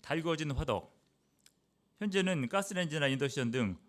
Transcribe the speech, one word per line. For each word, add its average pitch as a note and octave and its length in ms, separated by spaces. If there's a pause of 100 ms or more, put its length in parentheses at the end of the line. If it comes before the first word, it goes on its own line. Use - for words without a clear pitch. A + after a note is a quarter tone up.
달구어진 D#3 500
화덕. B2 440 (1040)
현재는 F#3 500
가스레인지나 F3+ 580
인덕션 C3 440
등 A2 260 (120)